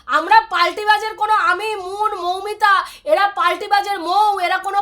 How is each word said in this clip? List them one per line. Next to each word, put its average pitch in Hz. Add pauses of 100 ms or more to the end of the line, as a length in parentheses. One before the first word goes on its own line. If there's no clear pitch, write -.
আমরা 339
পাল্টিবাজের 415
কোনো, 427
আমি 392
মুন, 403
মৌমিতা, 392 (180)
এরা 339
পাল্টিবাজের 392
মৌ, 392
এরা 359
কোনো 392